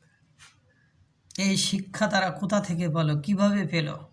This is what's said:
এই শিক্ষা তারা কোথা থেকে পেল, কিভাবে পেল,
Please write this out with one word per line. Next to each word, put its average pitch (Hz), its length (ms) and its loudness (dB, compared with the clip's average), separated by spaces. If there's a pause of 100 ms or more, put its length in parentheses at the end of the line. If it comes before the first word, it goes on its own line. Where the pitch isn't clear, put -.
(1400)
এই 190 200 2
শিক্ষা - 500 -2
তারা 190 220 2
কোথা 202 300 0
থেকে 170 300 -2
পেল, 151 320 0
কিভাবে 202 460 2
পেল, 151 280 -2 (180)